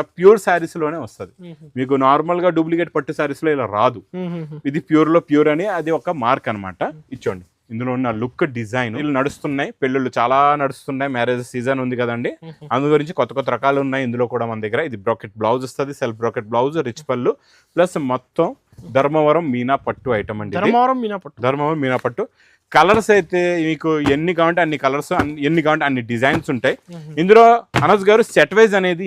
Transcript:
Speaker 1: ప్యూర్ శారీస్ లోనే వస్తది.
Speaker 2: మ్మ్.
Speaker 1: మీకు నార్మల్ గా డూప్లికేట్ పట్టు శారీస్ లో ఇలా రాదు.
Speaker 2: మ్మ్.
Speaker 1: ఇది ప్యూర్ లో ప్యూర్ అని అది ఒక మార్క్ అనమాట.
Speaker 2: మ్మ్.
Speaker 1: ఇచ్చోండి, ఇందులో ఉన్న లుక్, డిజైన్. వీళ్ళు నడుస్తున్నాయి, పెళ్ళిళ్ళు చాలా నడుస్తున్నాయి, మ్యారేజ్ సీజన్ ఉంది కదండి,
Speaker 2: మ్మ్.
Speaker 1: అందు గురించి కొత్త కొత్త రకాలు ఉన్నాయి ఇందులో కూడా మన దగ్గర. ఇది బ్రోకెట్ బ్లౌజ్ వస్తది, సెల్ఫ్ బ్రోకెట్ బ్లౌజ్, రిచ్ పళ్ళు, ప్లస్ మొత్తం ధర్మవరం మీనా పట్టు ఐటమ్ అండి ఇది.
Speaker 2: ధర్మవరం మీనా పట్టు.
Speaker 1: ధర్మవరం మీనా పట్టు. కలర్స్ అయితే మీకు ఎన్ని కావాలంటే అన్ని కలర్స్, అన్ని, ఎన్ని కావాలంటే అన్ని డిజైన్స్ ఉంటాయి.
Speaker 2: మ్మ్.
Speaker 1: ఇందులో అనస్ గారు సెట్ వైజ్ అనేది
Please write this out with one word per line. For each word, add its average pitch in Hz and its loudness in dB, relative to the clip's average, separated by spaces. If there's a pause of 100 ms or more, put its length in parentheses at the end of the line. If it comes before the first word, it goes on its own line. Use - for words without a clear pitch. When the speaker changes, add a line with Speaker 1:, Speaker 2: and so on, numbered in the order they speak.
(180)
Speaker 1:
ప్యూర్ 196 8
శారీస్ 170 0
లోనే 151 -4
వస్తది. 98 -16 (140)
Speaker 2:
మ్మ్. 160 -20
Speaker 1:
మీకు 131 -2 (140)
నార్మల్ 160 2
గా 180 4
డూప్లికేట్ 165 0
పట్టు 156 -4
శారీస్ 143 -4
లో 160 2
ఇలా 131 -2 (120)
రాదు. 113 0 (200)
Speaker 2:
మ్మ్. 170 -10 (260)
Speaker 1:
ఇది 139 -4
ప్యూర్ 156 4
లో 170 4
ప్యూర్ 147 4
అని 175 -2 (100)
అది 160 -4
ఒక 175 -6
మార్క్ 127 0
అనమాట. 98 -8
Speaker 2:
మ్మ్. 156 -8 (180)
Speaker 1:
ఇచ్చోండి, 95 -8 (300)
ఇందులో 127 -4
ఉన్న 127 -2 (100)
లుక్, 123 -4 (140)
డిజైన్. 117 -6
వీళ్ళు 147 -4
నడుస్తున్నాయి, 143 -4 (100)
పెళ్ళిళ్ళు 131 -2
చాలా 123 2 (240)
నడుస్తున్నాయి, 139 -6
మ్యారేజ్ 123 -2
సీజన్ 131 -2
ఉంది 123 -4
కదండి, 120 -4 (160)
Speaker 2:
మ్మ్. 151 -16
Speaker 1:
అందు 147 2
గురించి 151 -2
కొత్త 123 -4
కొత్త 135 -4
రకాలు 139 0
ఉన్నాయి 135 -4
ఇందులో 120 -2
కూడా 117 -4
మన 110 -10
దగ్గర. 117 -2 (100)
ఇది 110 -12
బ్రోకెట్ 110 -4
బ్లౌజ్ 127 0
వస్తది, 139 -6
సెల్ఫ్ 113 -6
బ్రోకెట్ 113 -4
బ్లౌజ్, 135 0 (120)
రిచ్ - -12
పళ్ళు, 127 -2 (420)
ప్లస్ 180 0 (160)
మొత్తం 160 -2 (520)
ధర్మవరం 151 2 (100)
మీనా 123 -2 (140)
పట్టు 113 -6 (120)
ఐటమ్ 104 -8
అండి 101 -8
ఇది. 175 -4
Speaker 2:
ధర్మవరం 247 2
మీనా 208 -6
పట్టు. - -20 (100)
Speaker 1:
ధర్మవరం 147 0
మీనా 127 0
పట్టు. 120 -6 (520)
కలర్స్ 190 4
అయితే 180 0 (260)
మీకు 160 -2 (260)
ఎన్ని 165 -2
కావాలంటే 170 2
అన్ని 156 -2
కలర్స్, 139 0 (120)
అన్ని, 147 -4 (140)
ఎన్ని 165 2
కావాలంటే 151 0
అన్ని 127 -2 (100)
డిజైన్స్ 139 0
ఉంటాయి. 135 0 (160)
Speaker 2:
మ్మ్. 160 -16 (140)
Speaker 1:
ఇందులో 214 10 (420)
అనస్ 190 4
గారు 220 6 (120)
సెట్ 151 4
వైజ్ 214 6
అనేది 180 -2